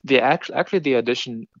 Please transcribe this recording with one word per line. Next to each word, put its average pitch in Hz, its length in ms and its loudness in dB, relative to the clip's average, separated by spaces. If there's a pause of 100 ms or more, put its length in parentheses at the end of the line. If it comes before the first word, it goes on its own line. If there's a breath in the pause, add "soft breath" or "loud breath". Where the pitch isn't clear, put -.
the 131 180 4
act-, 143 280 0
actually - 300 -2
the 143 160 0
audition 117 500 -2 (140)